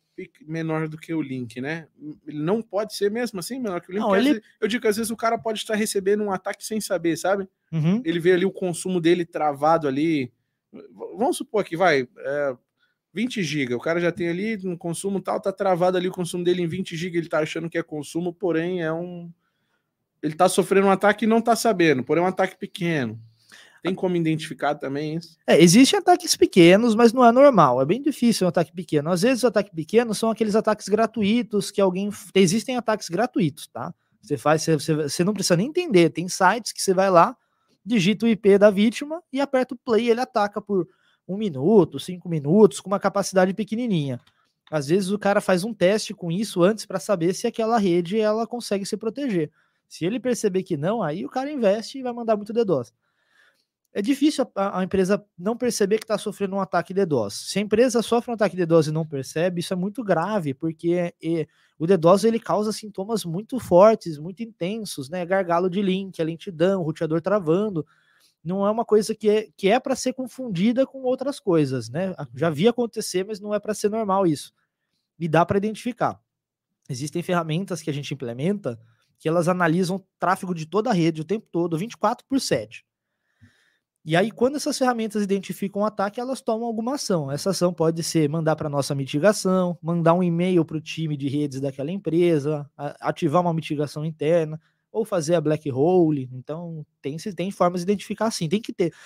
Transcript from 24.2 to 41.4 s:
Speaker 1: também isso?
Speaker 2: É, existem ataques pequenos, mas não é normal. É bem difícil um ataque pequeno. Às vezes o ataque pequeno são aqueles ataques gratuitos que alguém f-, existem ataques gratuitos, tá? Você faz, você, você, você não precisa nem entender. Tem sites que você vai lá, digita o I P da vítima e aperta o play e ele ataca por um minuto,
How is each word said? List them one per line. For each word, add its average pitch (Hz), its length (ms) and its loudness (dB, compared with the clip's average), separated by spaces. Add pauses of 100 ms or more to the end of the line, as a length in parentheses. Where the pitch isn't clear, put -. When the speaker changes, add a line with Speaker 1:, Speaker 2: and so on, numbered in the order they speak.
Speaker 1:
também 151 420 -6
isso? - 300 -14
Speaker 2:
É, 156 160 6
existem 240 360 8
ataques 359 360 2
pequenos, 208 600 6
mas 233 160 6
não 254 120 4
é 233 60 8
normal. 208 500 6
É 135 60 2
bem 226 160 -2
difícil 240 420 0
um 180 40 2
ataque 165 240 0
pequeno. 156 360 -2
Às 180 140 0
vezes 247 220 2
o - 20 4
ataque 208 260 0
pequeno 208 420 0
são 226 160 0
aqueles 220 260 0
ataques 214 320 0
gratuitos 214 840 0
que - 100 -2
alguém 190 280 0
f-, - 260 -12
existem 196 420 2
ataques 214 320 -4
gratuitos, 185 600 -2
tá? 135 260 -10 (260)
Você 143 160 -6
faz, 156 260 2
você, 160 120 0
você, 151 200 0
você 151 300 -2
não 208 80 0
precisa 185 240 0
nem 220 120 0
entender. 247 420 4
Tem 175 180 -6
sites 196 440 0
que - 100 -10
você 190 100 2
vai 190 160 2
lá, 190 280 6 (500)
digita 208 400 2
o - 20 4
I 226 60 4
P 196 240 6
da 208 100 8
vítima 240 540 0 (100)
e 269 80 -2
aperta 262 340 -2
o - 40 -12
play 233 280 0
e 240 40 4
ele 226 100 2
ataca 208 400 -2
por 190 280 -2 (380)
um 185 100 -8
minuto, 165 640 4